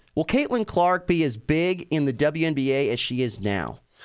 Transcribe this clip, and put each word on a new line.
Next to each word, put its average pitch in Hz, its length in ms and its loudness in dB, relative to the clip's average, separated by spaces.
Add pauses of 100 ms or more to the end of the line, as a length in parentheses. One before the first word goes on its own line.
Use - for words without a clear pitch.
(140)
will 160 120 -2
Caitlin 240 400 0
Clark 180 420 2
be 170 160 4
as 127 120 -2
big 170 540 0
in 151 160 2
the 135 80 0
W 147 320 0
N 160 100 0
B 135 160 0
A 135 200 0
as 120 80 -2
she 127 220 -4
is 107 180 -4
now? 95 400 -4 (260)